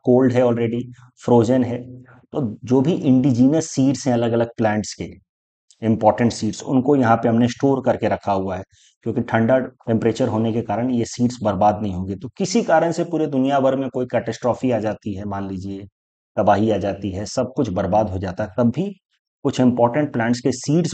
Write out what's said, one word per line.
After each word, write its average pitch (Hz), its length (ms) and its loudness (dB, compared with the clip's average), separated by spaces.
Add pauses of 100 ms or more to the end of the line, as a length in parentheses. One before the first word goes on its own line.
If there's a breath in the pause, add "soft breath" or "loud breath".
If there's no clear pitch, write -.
कोल्ड 127 300 4
है 123 100 4
already, 120 380 0 (420 loud breath)
फ्रोजन 123 400 4
है, 120 180 -4 (220)
तो - 600 -8
जो 127 160 4
भी 131 120 2
इंडिजिनस 131 800 4
सीड्स 135 360 0
हैं 127 60 2
अलग-अलग 117 440 0
प्लांट्स 107 360 -2
के, - 160 -10 (720)
इंपॉर्टेंट 110 520 2
सीड्स, - 300 -6
उनको 139 320 2
यहाँ 117 220 4
पे 120 120 -2
हमने 117 180 4
स्टोर 135 380 0
करके 117 240 0
रखा 98 220 -4
हुआ 95 260 -4
है, 95 60 -10 (420 soft breath)
क्योंकि 117 160 -2
ठंडा 113 380 2
टेम्परेचर 117 680 -2
होने 110 260 -2
के 113 80 -2
कारण 110 300 -4
ये 117 140 -2
सीड्स 120 380 -4
बर्बाद 104 380 0
नहीं 101 120 -4
होंगे। 95 220 -6
तो 120 220 -12
किसी 214 260 0
कारण 165 280 2
से 170 120 -4
पूरे 156 240 -2
दुनिया 139 320 0
भर 131 160 2
में 135 180 -4
कोई 127 180 -4
कैटास्ट्रॉफी 117 600 -2
आ 113 80 0
जाती 104 360 -6
है, 95 100 -10
मान 98 240 -8
लीजिए 98 360 -10 (520)
तबाही 101 340 4
आ 208 60 2
जाती 98 340 -4
है, 98 140 -8
सब 123 300 -4
कुछ 131 180 0
बर्बाद 101 360 2
हो 95 100 -6
जाता 92 240 -6
है, 101 140 -6
तब 120 180 4
भी 190 140 -4 (560)
कुछ 139 140 0
इंपॉर्टेंट 123 540 2
प्लांट्स 120 260 -2
के 135 120 0
सीड्स 151 420 -2